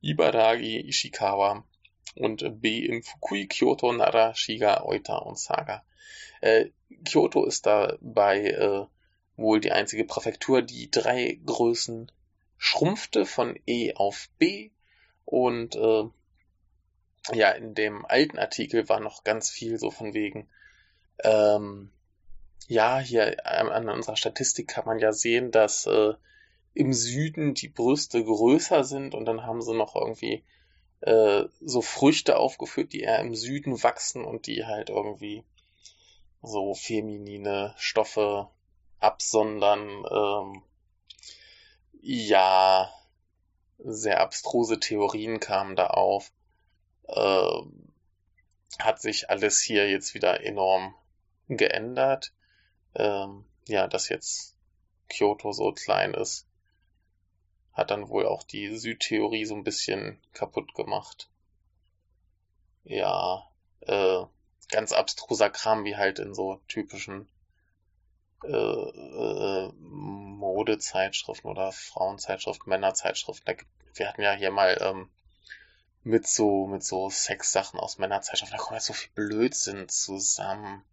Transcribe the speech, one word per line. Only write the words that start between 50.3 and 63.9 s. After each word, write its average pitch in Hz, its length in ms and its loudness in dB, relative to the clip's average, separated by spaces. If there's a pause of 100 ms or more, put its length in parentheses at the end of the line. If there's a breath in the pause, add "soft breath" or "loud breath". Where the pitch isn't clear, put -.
enorm 95 520 0 (540)
geändert. 131 840 0 (600)
Ähm, 101 500 -2 (220)
ja, 101 220 0
dass - 200 -4
jetzt - 480 -8 (540)
Kyoto 104 420 0
so 104 200 -2
klein 98 420 0
ist, - 320 -6 (1300)
hat - 180 -2
dann 101 200 -6
wohl 101 160 0
auch - 160 -4
die 104 340 -10
Südtheorie 110 720 -4
so 110 80 -8
ein 104 100 -10
bisschen 101 540 -6 (160)
kaputt - 400 -8
gemacht. - 560 -8 (1500)
Ja, 92 640 -2 (340)
äh, 92 440 2 (440)